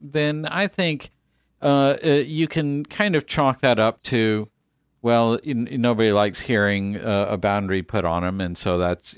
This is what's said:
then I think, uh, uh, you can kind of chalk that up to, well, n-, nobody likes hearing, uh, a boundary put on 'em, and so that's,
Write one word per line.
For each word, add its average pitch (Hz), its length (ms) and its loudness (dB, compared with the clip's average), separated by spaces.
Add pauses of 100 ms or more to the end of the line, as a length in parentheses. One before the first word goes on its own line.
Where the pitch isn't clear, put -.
then 151 460 -2
I 185 200 -2
think, 165 440 -4 (500)
uh, 139 420 4
uh, 160 60 2 (160)
you 156 220 -2
can 147 380 -2
kind 202 300 -2
of 147 120 -2
chalk 135 340 0
that 123 160 4
up 110 260 0
to, 110 460 0 (540)
well, 117 420 2
n-, 120 260 -4
nobody 117 400 2
likes 104 300 2
hearing, 101 560 0
uh, 101 320 -2
a 107 80 -2
boundary 95 460 -2
put 98 200 -4
on 85 200 0
'em, 95 180 -4
and 87 160 -6
so 90 220 -2
that's, 90 380 -4